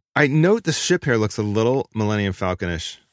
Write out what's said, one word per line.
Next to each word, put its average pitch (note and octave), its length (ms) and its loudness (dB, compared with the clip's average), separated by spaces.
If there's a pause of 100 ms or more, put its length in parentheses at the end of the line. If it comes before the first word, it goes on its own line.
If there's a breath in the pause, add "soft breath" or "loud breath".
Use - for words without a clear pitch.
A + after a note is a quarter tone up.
(140)
I D3 120 4
note E3 380 2
the D#3+ 80 0
ship - 340 0
here B2 100 2
looks G#2+ 220 -2
a A2 40 -2
little A2+ 520 0
Millennium G#2 400 -2
Falcon-ish. F2+ 680 -6 (120)